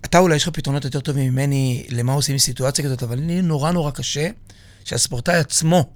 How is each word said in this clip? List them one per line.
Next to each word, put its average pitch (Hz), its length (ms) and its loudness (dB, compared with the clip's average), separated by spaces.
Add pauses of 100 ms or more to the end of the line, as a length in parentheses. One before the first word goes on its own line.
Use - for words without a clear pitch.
אתה 170 140 4
אולי 180 160 6
יש 143 80 0
לך 170 60 -2
פתרונות 143 360 -4
יותר 139 140 -4
טובים 135 340 0
ממני 135 560 0
למה 120 240 0
עושים 143 200 0
עם 139 60 -2
סיטואציה 135 460 0
כזאת, 131 180 -2
אבל 120 140 -4
לי 170 240 -2
נורא 160 300 0
נורא 160 200 0
קשה 143 380 -4 (560)
שהספורטאי - 500 0
עצמו 160 600 2